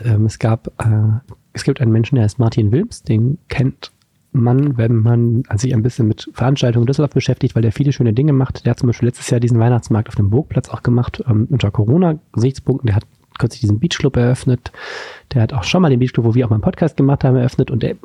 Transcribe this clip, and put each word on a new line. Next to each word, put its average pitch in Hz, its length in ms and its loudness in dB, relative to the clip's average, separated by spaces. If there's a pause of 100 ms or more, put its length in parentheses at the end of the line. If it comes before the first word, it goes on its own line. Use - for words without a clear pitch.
Ähm, 110 220 2
es - 120 -4
gab, 113 280 -2 (120)
äh, 110 400 2 (320)
es - 140 -12
gibt 139 160 -2
einen 113 100 2
Menschen, 113 240 0
der 117 80 2
heißt - 160 -2
Martin 113 320 0
Wilms, 180 320 -2
den 120 340 0 (120)
kennt - 420 -4 (420)
Mann, 127 440 2
wenn 117 200 2
man 117 460 2 (120)
sich 127 180 -2
ein 113 100 2
bisschen 120 240 0
mit - 260 -4
Veranstaltungen 120 500 0
in 117 40 2
Düsseldorf 139 260 0
beschäftigt, 127 420 0
weil 117 80 2
der 113 80 2
viele 143 200 0
schöne 120 220 0
Dinge 143 200 2
macht. 131 320 -2
Der 120 60 2
hat - 80 -4
zum 127 80 2
Beispiel 117 200 0
letztes - 220 -6
Jahr 123 100 2
diesen 120 200 2
Weihnachtsmarkt 113 500 0
auf - 60 -16
dem 101 140 2
Burgplatz 131 400 -2
auch - 140 -12
gemacht, 120 440 -2
ähm, 107 220 0
unter 101 220 0
Corona-Gesichtspunkten. 135 1160 0
Der 98 80 0
hat 98 80 0 (360)
kürzlich - 220 -4
diesen 104 180 2
Beachclub 143 380 -2
eröffnet. 123 540 0 (640)
Der 120 80 2
hat 110 120 0
auch 101 100 -4
schon - 180 0
mal 165 80 4
den 123 100 2
Beachclub, 123 260 0
wo 113 100 2
wir 127 100 2
auch 107 40 -2
mal 110 80 2
einen 107 60 -2
Podcast 180 340 -2
gemacht 139 260 2
haben, 131 140 4
eröffnet. 127 340 -2
Und 120 120 -2
er - 220 -4